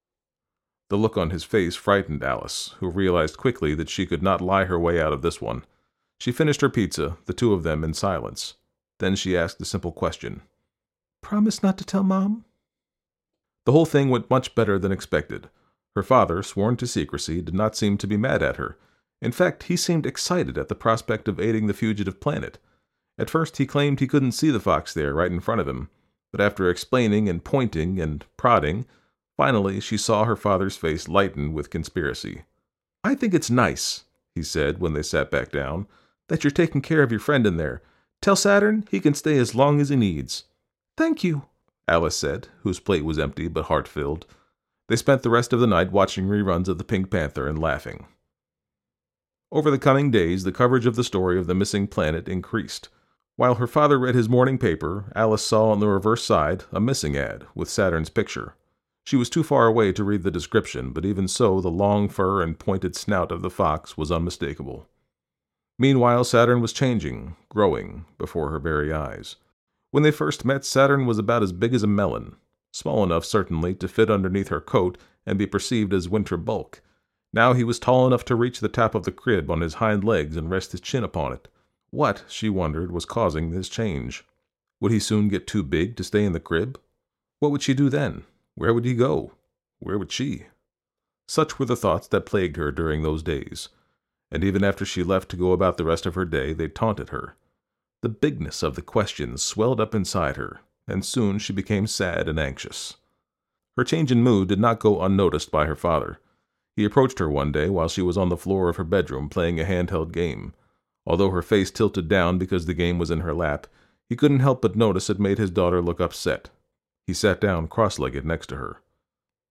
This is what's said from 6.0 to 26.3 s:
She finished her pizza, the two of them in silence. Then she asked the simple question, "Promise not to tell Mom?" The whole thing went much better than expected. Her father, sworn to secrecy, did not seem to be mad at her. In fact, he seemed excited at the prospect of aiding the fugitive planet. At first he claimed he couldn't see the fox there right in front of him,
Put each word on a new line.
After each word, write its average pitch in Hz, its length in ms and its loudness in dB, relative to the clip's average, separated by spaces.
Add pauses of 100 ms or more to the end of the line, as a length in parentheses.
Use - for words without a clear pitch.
She - 140 -4
finished 147 300 0
her 135 80 4
pizza, 82 560 -2
the - 80 -6
two 117 180 2
of 90 100 0
them 78 220 -2
in 80 100 -4
silence. 80 600 -6 (440)
Then 95 160 0
she 92 220 0
asked 85 220 -2
the - 80 -10
simple 87 260 -6
question, - 480 -6 (800)
"Promise 208 420 0
not 190 160 2
to - 60 -10
tell 196 180 -2
Mom?" 190 440 0 (1200)
The 117 60 4
whole 160 140 6
thing 139 220 4
went 120 220 0
much 127 240 2
better 101 240 2
than 95 140 0
expected. - 580 -4 (440)
Her 101 80 0
father, 98 400 4
sworn 113 360 -2
to 123 80 -6
secrecy, 85 560 -4
did 82 120 -8
not - 220 0
seem 101 220 0
to - 80 -4
be 104 100 0
mad 123 260 0
at 69 140 -2
her. - 220 -8 (440)
In 120 100 -2
fact, - 320 0
he 175 120 -2
seemed 165 280 0
excited 139 540 -4
at 69 100 -6
the 104 60 -4
prospect 113 540 -2
of 98 120 -4
aiding 110 280 2
the 98 60 0
fugitive 95 460 -2
planet. - 380 -6 (600)
At 147 120 -4
first 160 260 -2
he 135 100 0
claimed 143 340 0
he 135 80 0
couldn't 131 240 2
see 156 180 2
the 113 100 0
fox 80 320 0
there 71 220 -2
right 90 180 0
in 87 80 -2
front 113 200 -2
of 73 80 -4
him, 64 200 -8 (440)